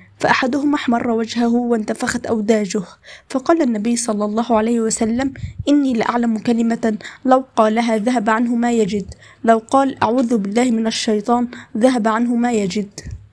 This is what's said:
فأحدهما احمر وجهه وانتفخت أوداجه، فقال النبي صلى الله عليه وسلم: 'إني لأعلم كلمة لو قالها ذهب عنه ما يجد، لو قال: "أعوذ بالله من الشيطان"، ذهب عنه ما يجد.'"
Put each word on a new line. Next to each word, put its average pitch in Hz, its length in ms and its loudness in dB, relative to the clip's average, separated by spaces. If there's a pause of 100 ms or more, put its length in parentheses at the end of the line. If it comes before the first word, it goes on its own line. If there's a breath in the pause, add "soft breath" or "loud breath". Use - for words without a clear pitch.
(180 loud breath)
فأحدهما 277 560 0
احمر 240 360 0
وجهه 233 440 0
وانتفخت 233 720 -2
أوداجه، 214 560 0 (460 loud breath)
فقال 320 340 0
النبي 233 340 0
صلى 208 280 -2
الله 226 320 0
عليه 226 240 2
وسلم: 233 540 -2 (340 loud breath)
'إني 277 240 4
لأعلم 233 460 0
كلمة 226 580 0 (280 loud breath)
لو 262 200 4 (120)
قالها 226 400 2
ذهب 226 340 0
عنه 233 240 2
ما 240 180 0
يجد، 214 420 -2 (300 loud breath)
لو 226 140 4
قال: 269 440 0
"أعوذ 233 360 2
بالله 208 320 0
من 220 160 0
الشيطان"، 226 600 0 (280 loud breath)
ذهب 233 320 2
عنه 240 260 0
ما 240 180 0
يجد.'" 202 480 -2 (320)